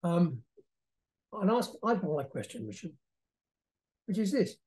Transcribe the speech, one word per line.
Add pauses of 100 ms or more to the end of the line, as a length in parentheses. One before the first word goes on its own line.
Um, (920)
and
ask, (140)
I've
got
a
question,
Richard, (1120)
which
is
this. (100)